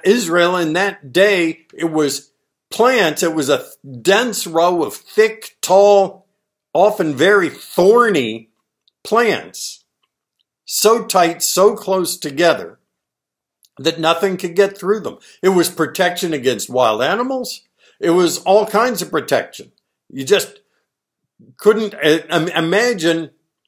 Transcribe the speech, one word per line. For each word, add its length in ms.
Israel 520
in 180
that 380
day, 640
it 180
was 400
plants. 540
It 100
was 160
a 180
dense 460
row 360
of 120
thick, 640
tall, 680
often 420
very 340
thorny 1000
plants, 800
so 400
tight, 380
so 320
close 400
together 640
that 220
nothing 380
could 180
get 220
through 240
them. 160
It 80
was 200
protection 640
against 380
wild 320
animals. 600
It 120
was 340
all 200
kinds 380
of 80
protection. 640
You 140
just 360
couldn't, 360
uh, 380
im-, 160
imagine 800